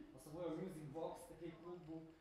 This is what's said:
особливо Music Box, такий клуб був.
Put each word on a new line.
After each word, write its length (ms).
особливо 320
Music 440
Box, 360
такий 220
клуб 280
був. 240